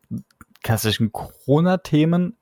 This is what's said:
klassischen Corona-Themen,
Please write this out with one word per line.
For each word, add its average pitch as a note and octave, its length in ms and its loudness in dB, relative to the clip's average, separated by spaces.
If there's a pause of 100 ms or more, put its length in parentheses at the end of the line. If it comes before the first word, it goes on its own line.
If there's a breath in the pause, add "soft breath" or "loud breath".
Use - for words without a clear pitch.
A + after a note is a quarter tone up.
(640)
klassischen A2 500 -2
Corona-Themen, E3+ 1300 0